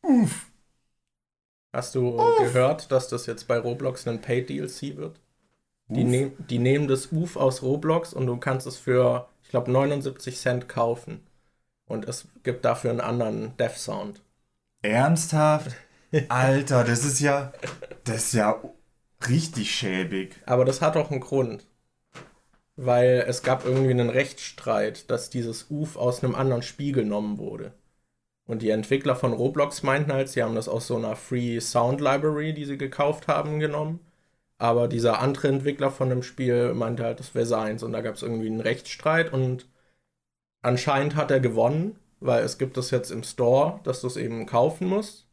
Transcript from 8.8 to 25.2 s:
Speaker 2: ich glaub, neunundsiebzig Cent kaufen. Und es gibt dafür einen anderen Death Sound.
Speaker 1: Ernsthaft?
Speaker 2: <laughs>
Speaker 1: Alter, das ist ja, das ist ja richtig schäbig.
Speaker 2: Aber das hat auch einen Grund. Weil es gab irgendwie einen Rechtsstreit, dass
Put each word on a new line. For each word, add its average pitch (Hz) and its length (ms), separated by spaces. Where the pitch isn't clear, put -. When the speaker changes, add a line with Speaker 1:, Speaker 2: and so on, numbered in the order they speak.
Speaker 2:
ich - 80
glaub, 123 180
neunundsiebzig 135 680
Cent 123 300
kaufen. 117 520
Und 110 240
es - 180
gibt 123 200
dafür 120 260
einen 117 100
anderen 113 580
Death 117 180
Sound. 104 460
Speaker 1:
Ernsthaft? 151 960
Speaker 2:
<laughs> 147 180
Speaker 1:
Alter, 131 560
das 117 200
ist 135 160
ja, 139 320
das 117 120
ist - 160
ja 110 280
richtig 135 420
schäbig. 92 760
Speaker 2:
Aber 123 180
das - 160
hat 156 160
auch 151 140
einen 131 100
Grund. 123 460
Weil 123 520
es 123 140
gab 131 240
irgendwie 131 240
einen 120 200
Rechtsstreit, 110 1000
dass 120 200